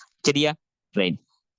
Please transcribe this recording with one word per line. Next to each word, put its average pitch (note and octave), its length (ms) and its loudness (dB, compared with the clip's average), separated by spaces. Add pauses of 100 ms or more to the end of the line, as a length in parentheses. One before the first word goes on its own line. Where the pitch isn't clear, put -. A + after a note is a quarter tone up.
(260)
சரியா? D3 280 2 (420)
ரைட். F#2 240 0 (400)